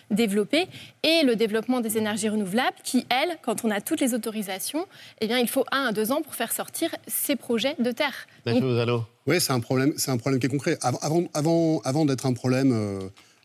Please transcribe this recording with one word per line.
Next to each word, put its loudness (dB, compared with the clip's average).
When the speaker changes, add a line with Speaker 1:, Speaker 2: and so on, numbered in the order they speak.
Speaker 1:
développer, 2
et 4
le 4
développement 0
des -2
énergies -2
renouvelables, 0
qui, 0
elles, 0
quand -2
on 2
a 0
toutes -2
les 2
autorisations, -4
eh 0
bien, 2
il 2
faut 0
un 2
à 0
deux 0
ans 0
pour -14
faire -4
sortir -4
ces -2
projets -2
de 0
terre. -4
Speaker 2:
Mathieu 2
Speaker 1:
Donc 2
Speaker 2:
Ozano. 2
Speaker 3:
Oui, 2
c'est 0
un 2
problème, 2
c'est -2
un 0
problème 0
qui 0
est -4
concret. -2
Av-, 0
avant, 0
avant, 2
avant 0
d'être 0
un 2
problème, 2
euh, 0